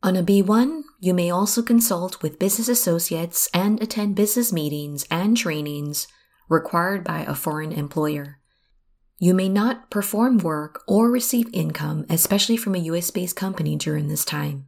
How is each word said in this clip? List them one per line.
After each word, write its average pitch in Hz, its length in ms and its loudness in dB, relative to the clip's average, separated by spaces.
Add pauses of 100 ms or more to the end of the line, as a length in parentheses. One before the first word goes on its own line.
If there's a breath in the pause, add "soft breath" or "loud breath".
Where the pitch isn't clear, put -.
On 185 120 2
a 185 80 2
B 196 180 6
one, 240 440 2 (160)
you 180 120 2
may 175 180 2
also 202 320 0
consult 226 600 2
with 151 160 -4
business 202 300 0
associates 170 840 0
and 208 300 2
attend 208 320 -2
business 208 380 2
meetings 147 580 -4
and 202 260 2
trainings 147 720 -4 (420 soft breath)
required 170 540 0
by 156 200 -4
a 147 120 -6
foreign 156 380 -4
employer. 147 680 -4 (800)
You 180 160 4
may 190 140 0
not 214 420 0
perform 214 480 2
work 156 480 -4
or 226 240 6
receive 240 420 0
income, 156 560 -4
especially 202 480 2
from 208 180 -2
a 180 60 -2
U 165 140 -2
S 170 160 -2
based 180 260 -6
company 170 380 -2
during 151 320 -2
this 151 180 -2
time. 147 440 -6